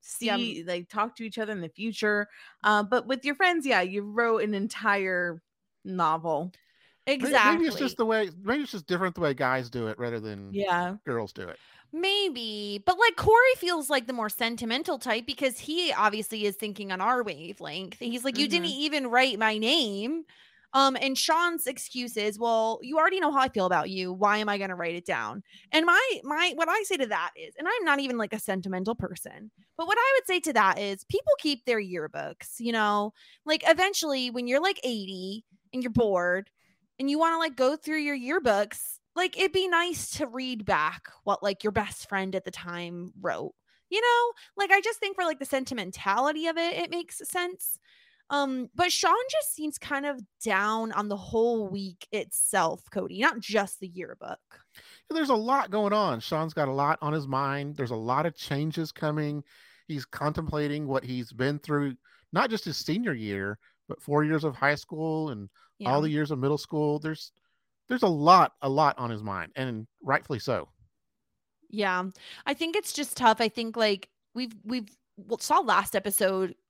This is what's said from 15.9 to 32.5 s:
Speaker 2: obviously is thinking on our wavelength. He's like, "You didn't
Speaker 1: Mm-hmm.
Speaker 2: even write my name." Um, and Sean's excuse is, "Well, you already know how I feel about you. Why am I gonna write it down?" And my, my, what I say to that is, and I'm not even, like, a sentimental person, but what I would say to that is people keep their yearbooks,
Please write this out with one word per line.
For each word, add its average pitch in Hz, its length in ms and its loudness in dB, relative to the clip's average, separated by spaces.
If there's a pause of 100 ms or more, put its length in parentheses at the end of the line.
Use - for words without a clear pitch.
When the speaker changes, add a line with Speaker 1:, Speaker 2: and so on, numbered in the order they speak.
Speaker 2:
obviously 214 520 0
is 202 120 0
thinking 202 360 -8
on 185 80 -4
our 240 220 2
wavelength. 170 800 -10
He's 233 240 -4
like, 254 140 -2
"You 285 100 2
didn't 349 180 0
Speaker 1:
Mm-hmm. 285 100 -4
Speaker 2:
even 285 320 -2
write 247 300 4
my 214 180 2
name." 240 680 0 (480)
Um, 269 280 4
and 269 160 0
Sean's 339 500 2
excuse 247 500 -8
is, 208 240 -2
"Well, 226 420 2
you 269 160 -2
already 370 220 4
know 302 120 2
how 269 80 4
I 262 80 4
feel 202 180 0
about 175 220 2
you. 185 240 -4
Why 202 260 2
am 214 100 0
I 202 100 0
gonna 190 160 -4
write 170 220 -4
it 175 100 -10
down?" 120 360 -4 (300)
And 320 140 4
my, 403 380 4
my, 311 320 0
what 330 120 0
I 415 140 2
say 392 160 -2
to 269 80 0
that 175 300 -4
is, 160 200 -16
and 320 120 -4
I'm 440 160 0
not 285 160 2
even, 254 180 -2
like, 214 140 -4
a 214 80 -6
sentimental 190 560 -4
person, 190 540 -10 (260)
but 330 100 -4
what 403 120 4
I 523 180 4
would 508 100 2
say 359 140 2
to - 140 -4
that 196 240 6
is 202 260 -4
people 554 340 2
keep 285 260 -2
their 226 160 2
yearbooks, 156 760 -8